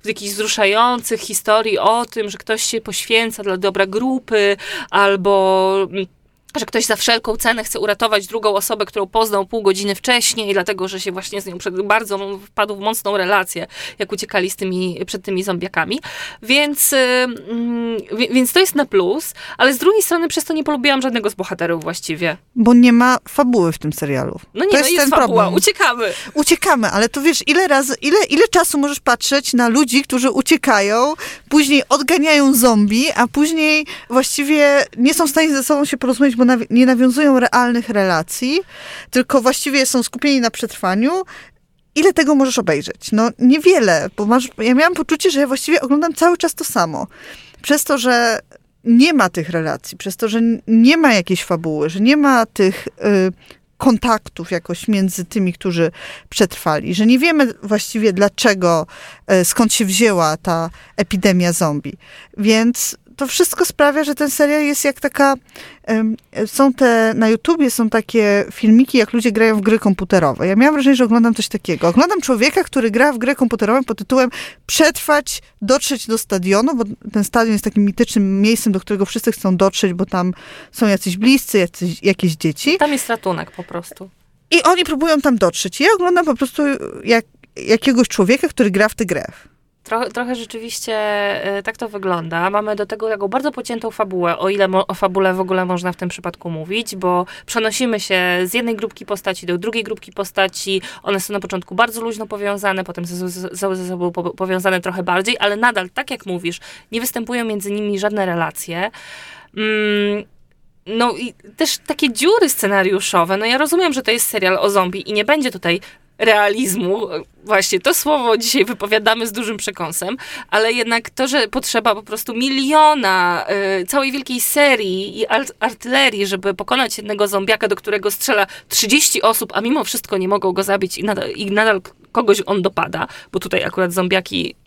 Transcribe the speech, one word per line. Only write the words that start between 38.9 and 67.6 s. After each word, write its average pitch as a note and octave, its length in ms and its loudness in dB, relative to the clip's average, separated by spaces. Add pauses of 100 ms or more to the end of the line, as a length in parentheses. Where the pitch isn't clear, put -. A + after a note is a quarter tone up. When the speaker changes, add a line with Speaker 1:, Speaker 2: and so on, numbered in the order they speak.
Speaker 2:
tylko B3+ 300 2
właściwie C4 440 0
są B3+ 180 0
skupieni C#4 380 0
na A3+ 100 0
przetrwaniu. A#3 720 -2 (720)
Ile D#4+ 180 4
tego D4+ 220 2
możesz C4 240 2
obejrzeć? D#3 520 -4
No A3 180 2 (100)
niewiele, B3+ 800 4
bo G#3 80 -2
masz, B3 320 2
ja A3+ 160 2
miałam D#4+ 200 4
poczucie, D#4+ 380 0
że C#4 80 0
ja C#4+ 80 2
właściwie C4+ 340 0
oglądam D4 320 0
cały E4+ 240 2
czas E4+ 160 -2
to D#4+ 100 -10
samo. F3 440 -2 (540)
Przez D4 220 2
to, C#4+ 140 0
że A#3+ 420 0 (440)
nie B3 300 6
ma G#3 160 4
tych E3 200 -4
relacji, D#3+ 480 -6
przez - 200 -10
to, A3 120 -2
że A3 80 -2
n-, A#3 300 0
nie A#3 300 6
ma D4 160 4
jakiejś F#3 300 0
fabuły, D#3+ 460 -2
że F#3 100 -6
nie C4 180 4
ma C4 280 4
tych, F#3+ 420 0
y, F#3+ 440 0 (460)
kontaktów A3 760 0
jakoś E3+ 360 -6
między F#3+ 380 0
tymi, F#3+ 280 -2
którzy E3+ 380 -2 (380)
przetrwali, F3 680 -2
że G#3+ 100 0
nie B3 140 6
wiemy D4 340 2 (100)
właściwie G#3 500 -2
dlaczego, F#3 760 2 (540)
y, F3 40 2
skąd A3+ 280 0
się A3 120 0
wzięła F#3 520 2
ta E3 320 -4 (280)
epidemia F3+ 560 2
zombie. D3 400 -2 (440)
Więc A3+ 600 0 (260)
to C4 40 -4
wszystko - 380 0
sprawia, D4 380 2
że C#4+ 120 -2
ten D4 140 -2
serial D4 340 2
jest C#4+ 220 -2
jak C#4 140 -2
taka, C#4 360 2 (480)
em, A3 340 -2 (280)
są C4+ 280 2
te, A3+ 420 4
na A3 140 2
YouTubie C#4 420 2